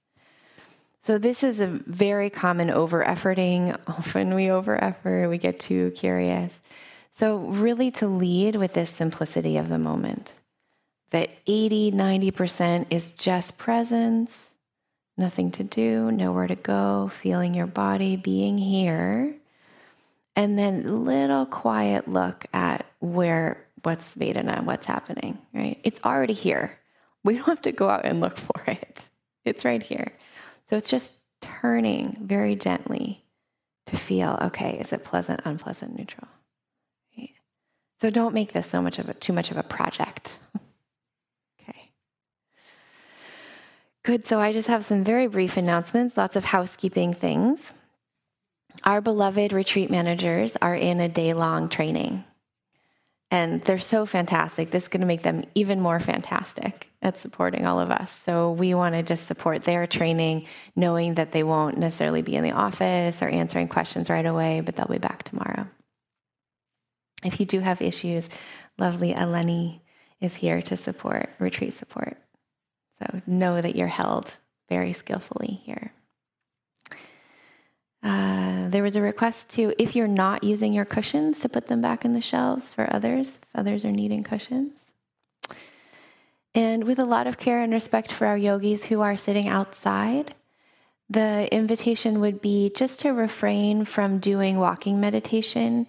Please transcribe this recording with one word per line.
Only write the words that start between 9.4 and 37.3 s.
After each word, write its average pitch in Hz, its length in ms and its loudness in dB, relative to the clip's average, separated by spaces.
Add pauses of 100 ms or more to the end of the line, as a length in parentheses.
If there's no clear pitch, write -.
of 160 120 -2
the - 80 0
moment, - 560 -4 (760)
that 170 180 0 (160)
eighty, 214 460 2
ninety 196 400 2
percent 175 580 0
is 165 220 -2
just - 460 -2
presence, 233 720 0 (840)
nothing 180 360 0
to 196 120 -6
do, 226 480 0
nowhere 185 360 2
to 180 80 -2
go, 196 560 0 (100)
feeling 180 320 0
your 175 140 0
body, 196 480 0
being 196 420 0
here, 196 800 0 (1000)
and 208 220 2
then 202 480 0
little 269 400 2
quiet 107 640 0
look 92 440 -2
at 90 340 0 (140)
where, 170 640 0 (200)
what's - 320 -4
Vedana, - 500 -2
what's - 220 -4
happening, - 500 -6 (160)
right? - 300 -4
It's - 200 -2
already 254 300 2
here. 170 440 -2 (460)
We 208 120 2
don't 247 100 -6
have 320 160 2
to - 100 0
go 196 160 2
out 202 160 2
and - 160 0
look 170 160 0
for - 300 -14
it. - 400 -8 (400)
It's - 180 -2
right 117 200 0
here. - 280 -8 (580)
So 214 60 0
it's 214 140 -2
just 254 220 -2 (280)
turning 226 800 -2
very 202 360 0
gently - 680 -4 (600)
to - 100 -6
feel, - 460 0
okay, - 380 -4
is - 120 -8
it - 140 -6
pleasant, - 400 -2
unpleasant, - 520 -8
neutral? - 300 -14 (880)
Right? - 200 -18 (680)